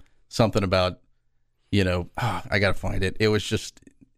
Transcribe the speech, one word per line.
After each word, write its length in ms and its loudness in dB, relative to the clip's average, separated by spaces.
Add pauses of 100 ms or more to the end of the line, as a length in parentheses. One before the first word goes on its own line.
(300)
something 340 2
about, 360 0 (720)
you 120 4
know, 340 -2
"Ah, 320 -4
I 100 0
gotta 140 2
find 300 -2
it." 160 -2
It 100 4
was 140 2
just, 360 -6 (380)